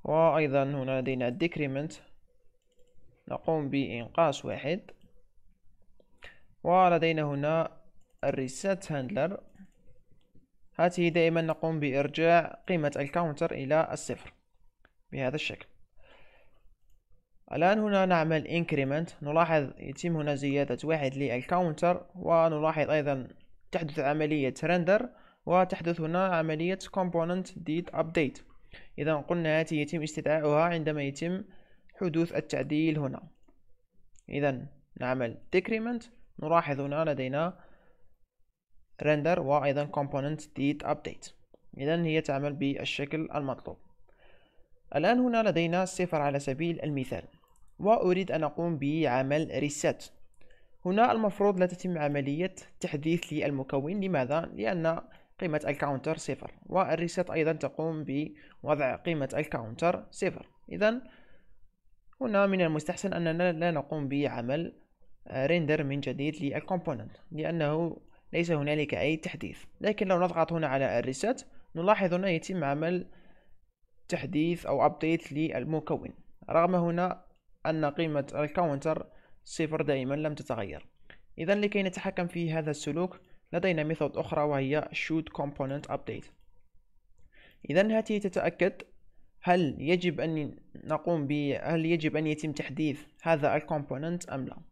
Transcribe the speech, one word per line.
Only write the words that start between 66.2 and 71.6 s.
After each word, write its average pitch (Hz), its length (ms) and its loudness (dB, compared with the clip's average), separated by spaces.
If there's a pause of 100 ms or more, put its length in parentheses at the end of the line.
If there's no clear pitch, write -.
للكومبوننت، 139 720 -4 (140)
لأنه 156 720 -2 (320)
ليس 170 180 0
هنالك 147 420 2
أي 143 240 2
تحديث. - 460 -8 (180)
لكن 208 260 0
لو 185 120 4
نضغط 170 340 2
هنا 160 140 0
على 131 320 2
الريسيت، 135 440 -2 (320)